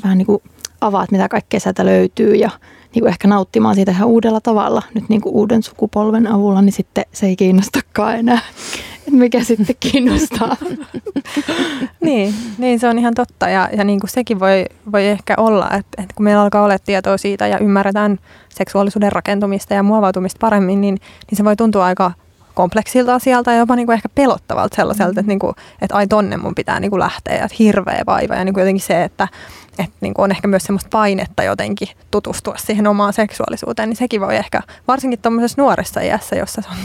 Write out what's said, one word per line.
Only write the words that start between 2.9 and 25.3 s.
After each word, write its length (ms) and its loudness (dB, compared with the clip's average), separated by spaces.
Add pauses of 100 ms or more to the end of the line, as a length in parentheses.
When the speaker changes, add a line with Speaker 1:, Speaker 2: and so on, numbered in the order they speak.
Speaker 1:
niin 60 2
kuin 80 2
ehkä 180 0
nauttimaan 480 2
siitä 160 2
ihan 160 2
uudella 340 2
tavalla 400 0 (140)
nyt 140 -6
niin 120 2
kuin 140 -4
uuden 280 2
sukupolven 640 0
avulla, 340 2
niin 120 6
sitten 380 -4
se 140 -4
ei 100 2
kiinnostakaan 800 2
enää. 240 2 (680)
Et 60 2
mikä 300 4
sitten 360 0
kiinnostaa? 800 0
Speaker 2:
<laughs> 40 -10 (1400)
Niin, 320 0 (240)
niin, 220 0
se 100 0
on 100 2
ihan 140 0
totta. 360 -2
Ja, 280 0
ja 60 0
niin 160 2
kuin 100 -6
sekin 300 -2
voi, 260 2 (260)
voi 160 2
ehkä 300 0
olla, 280 2
että, 360 -6
että 140 -12
kun 80 -2
meillä 180 4
alkaa 220 2
olla 160 2
tietoa 380 -2
siitä 300 -2
ja 120 0
ymmärretään 600 2 (300)
seksuaalisuuden 640 0
rakentumista 640 -2
ja 100 2
muovautumista 560 0
paremmin, 420 2
niin, 160 0 (340)
niin 60 -2
se 60 2
voi 120 4
tuntua 300 2
aika 260 0 (420)
kompleksilta 640 0
asialta 360 2
ja 60 4
jopa 180 4
niinku 160 0
ehkä 180 -2
pelottavalta 640 0
sellaiselta, 380 0
Speaker 1:
Mm. 60 -2
Speaker 2:
että, 100 -2
niinku, 240 -2 (280)